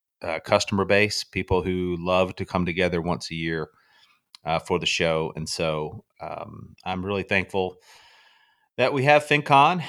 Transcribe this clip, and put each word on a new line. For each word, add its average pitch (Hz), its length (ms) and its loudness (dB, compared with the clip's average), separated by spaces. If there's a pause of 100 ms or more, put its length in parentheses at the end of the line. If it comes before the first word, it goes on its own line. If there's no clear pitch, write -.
(220)
uh, 82 160 -6
customer 98 460 0
base, 104 400 2
people 92 380 -2
who 90 360 -2
love 92 380 0
to 95 80 -6
come 92 200 -2
together 87 380 0
once 85 300 -4
a - 20 -8
year, 82 360 -4 (760)
uh, 80 160 -2
for 90 180 -2
the 80 80 -2
show. 80 480 0
And 80 140 -8
so, 78 560 -4 (160)
um, - 640 -14
I'm 92 200 -6
really 98 200 -4
thankful 92 540 -2 (1000)
that 127 160 2
we 139 100 0
have 147 240 6
FinCon. 147 640 4